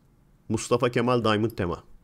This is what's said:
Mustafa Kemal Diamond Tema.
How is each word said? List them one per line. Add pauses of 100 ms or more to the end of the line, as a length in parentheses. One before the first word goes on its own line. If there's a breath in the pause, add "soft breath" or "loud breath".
(480)
Mustafa
Kemal
Diamond
Tema. (200)